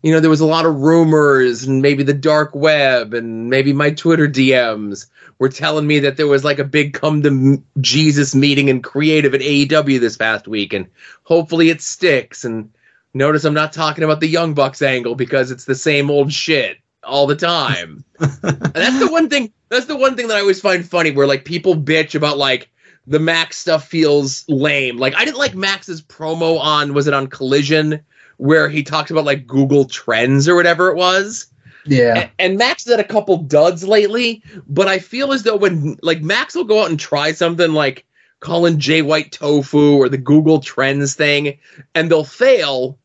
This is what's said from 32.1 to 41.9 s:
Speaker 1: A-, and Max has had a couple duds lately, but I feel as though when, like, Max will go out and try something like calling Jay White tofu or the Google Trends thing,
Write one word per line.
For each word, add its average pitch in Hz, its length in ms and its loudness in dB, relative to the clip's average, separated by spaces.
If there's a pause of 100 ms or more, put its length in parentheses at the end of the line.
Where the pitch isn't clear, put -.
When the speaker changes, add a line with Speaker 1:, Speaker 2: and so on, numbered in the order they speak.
Speaker 1:
A-, 170 180 -6
and 190 200 0
Max 254 260 -2
has 240 80 -2
had 226 80 4
a 208 80 -2
couple 208 300 0
duds 165 500 2
lately, 220 560 0 (240)
but 185 200 0
I 190 120 0
feel 269 320 -6
as 254 120 -2
though 220 120 0
when, 165 460 0
like, 160 200 -2
Max 208 320 -4
will 349 120 -4
go 214 180 2
out 170 60 -2
and 156 100 -4
try 147 320 -4
something 170 420 0
like 143 320 -2 (360)
calling 170 380 0
Jay 160 220 0
White 151 300 -2
tofu 147 640 2
or 131 120 4
the 135 80 -4
Google 151 420 4
Trends 139 560 -4
thing, 147 420 0 (380)